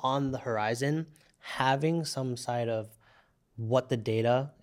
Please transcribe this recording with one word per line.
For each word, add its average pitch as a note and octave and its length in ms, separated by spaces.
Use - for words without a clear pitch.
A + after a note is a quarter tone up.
on C3+ 300
the C3 80
horizon, A#2+ 680
having D3 640
some C3 320
side A#2+ 320
of A2 180
what A#2+ 320
the B2+ 80
data A#2 560